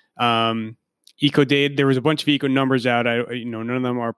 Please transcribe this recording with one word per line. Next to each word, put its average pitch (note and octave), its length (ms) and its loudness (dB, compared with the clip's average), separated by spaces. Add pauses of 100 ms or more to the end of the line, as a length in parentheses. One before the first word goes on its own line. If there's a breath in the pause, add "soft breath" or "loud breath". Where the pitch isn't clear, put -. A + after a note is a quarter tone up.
(180 soft breath)
Um, A2+ 580 0 (440)
eco D3 240 4
data, C#3+ 320 2
there C#3 100 2
was C3+ 100 4
a B2+ 60 -2
bunch D3+ 200 0
of - 60 0
eco C#3+ 200 0
numbers C3 400 2
out. A#2+ 180 2
I, A#2 240 -2
you A#2+ 140 -8
know, A2+ 180 -8
none A#2+ 140 -6
of B2+ 80 -4
them B2 160 -4
are, A#2 180 -6